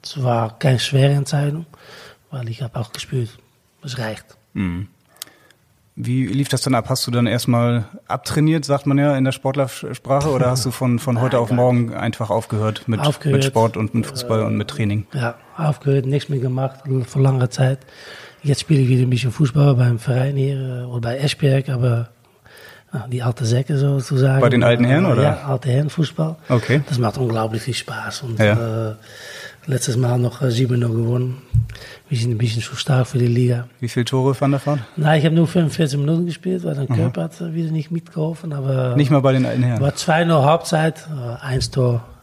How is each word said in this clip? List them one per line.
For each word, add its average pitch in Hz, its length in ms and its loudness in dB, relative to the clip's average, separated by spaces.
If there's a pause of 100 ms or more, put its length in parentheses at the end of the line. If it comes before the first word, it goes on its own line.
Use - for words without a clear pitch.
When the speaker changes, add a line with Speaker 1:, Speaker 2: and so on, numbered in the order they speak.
Speaker 1:
Es - 200 -10
war 117 360 0
keine 131 200 2
schwere 139 340 2
Entscheidung, 147 520 -2 (680)
weil 123 180 -8
ich 113 120 -10
habe 123 180 -8
auch 113 120 -6
gespürt, 120 380 -6 (540)
es 123 140 -10
reicht. 110 280 -8 (280)
Speaker 2:
Mhm. 95 340 -4 (1080)
Wie 127 300 -2
lief 135 220 -2
das 131 120 0
dann 131 140 0
ab? 113 140 -2
Hast 127 180 -2
du 120 40 -4
dann 120 140 2
erstmal 120 600 0 (240)
abtrainiert, 156 560 0
sagt 139 200 -2
man 139 120 2
ja 143 180 2
in 131 80 0
der 135 80 2
Sportlersprache, 135 960 -2
oder 127 220 2
hast 127 140 -2
du 127 60 -2
von, 123 280 0
von 123 160 -2
Speaker 1:
Nein, 117 80 0
Speaker 2:
heute 127 160 2
auf 117 100 0
Speaker 1:
gar 123 60 2
Speaker 2:
morgen 123 300 4
Speaker 1:
nicht. 113 120 -8
Speaker 2:
einfach 110 320 -4
aufgehört 107 580 -2
mit, 110 120 -2
Speaker 1:
Aufgehört. 147 380 0
Speaker 2:
mit 135 80 2
Sport 113 320 2
und 110 160 -2
mit 113 120 0
Fußball 113 360 -2
Speaker 1:
Äh, - 20 0
Speaker 2:
und 110 140 -2
mit 107 100 -2
Training? 104 460 -2
Speaker 1:
ja, 120 220 -4 (200)
aufgehört, 139 500 0
nichts 135 240 -2
mehr 139 100 -2
gemacht, 131 460 -4
l-, 131 200 -2
vor - 160 -2
langer 131 280 2
Zeit. 135 300 0 (640)
Jetzt 143 180 0
spiele 143 200 2
ich 123 80 2
wieder 127 140 4
ein 123 60 2
bisschen 123 220 0
Fußball 143 440 4
beim 120 220 4
Verein 131 380 -2
hier, 131 460 -2
äh, - 20 -8
oder 123 160 -6
bei 117 180 -4
Esbjerg, 139 520 2
aber, 120 400 0 (840)
ja, 120 160 -6
die 123 140 -4
alte 123 220 0
Säcke 131 320 0
sozusagen. 135 640 2
Speaker 2:
Bei 120 80 6
den 123 140 4
alten 120 200 6
Herren, 143 220 4
Speaker 1:
Äh, 165 80 2
Speaker 2:
oder? 131 100 4
Speaker 1:
ja, 147 240 0
alte 135 220 -2
Herren 139 200 2
Fußball. 160 460 -2 (140)
Speaker 2:
Okay. 127 400 2
Speaker 1:
Das 123 100 -2
macht 113 180 0
unglaublich 113 440 -2
viel 120 120 -6
Spaß - 500 -8
und, 113 160 -6
Speaker 2:
Ja. 110 520 2
Speaker 1:
äh, 107 40 -12 (720)
letztes 127 300 -2
Mal 123 220 2
noch, 123 220 -2
äh, 127 100 0
sieben 120 300 0
null 120 140 0
gewonnen. 123 460 -2 (680)
Wir 123 120 -4
sind 120 120 0
ein 110 60 -2
bisschen 113 240 -2
zu - 140 -12
stark 127 320 0
für - 100 -4
die 120 80 2
Liga. 120 420 0 (120)
Speaker 2:
Wie 120 100 -6
viele 120 160 -2
Tore, 131 340 0
Van 139 120 2
der 139 120 0
Vaart? 143 160 -2 (160)
Speaker 1:
Nein, 151 240 4
ich 143 60 2
habe 160 80 2
nur 165 140 4
fünfundvierzig 151 500 0
Minuten 165 300 0
gespielt, 180 360 -6
weil 156 120 -4
der 139 80 -4
Speaker 2:
Mhm. 123 120 -2
Speaker 1:
Körper 143 280 -2
hat, 160 180 -10
äh, 170 140 -6
wieder 165 160 -2
nicht 156 180 -4
mitgeholfen, 165 640 -6
aber 131 420 -2
Speaker 2:
Nicht 143 140 2
mal 143 120 4
bei 135 120 4
den 127 140 2
alten 123 160 0
Herren? 120 180 0
Speaker 1:
war 139 140 0
zwei 165 280 2
null 160 200 4
Halbzeit, 160 680 2
äh, 120 340 -8
eins 131 280 -4
Tor 123 320 2 (200)